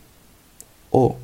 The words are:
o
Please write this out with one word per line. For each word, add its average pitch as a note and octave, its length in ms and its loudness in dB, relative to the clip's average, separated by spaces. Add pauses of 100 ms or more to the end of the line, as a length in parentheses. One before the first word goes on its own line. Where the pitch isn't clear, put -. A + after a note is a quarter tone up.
(920)
o B2+ 320 2